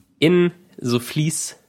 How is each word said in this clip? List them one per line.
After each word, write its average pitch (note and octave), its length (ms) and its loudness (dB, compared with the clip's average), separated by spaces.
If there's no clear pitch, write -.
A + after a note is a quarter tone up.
innen F3 340 4
so A#2+ 220 -2
Vlies - 680 -4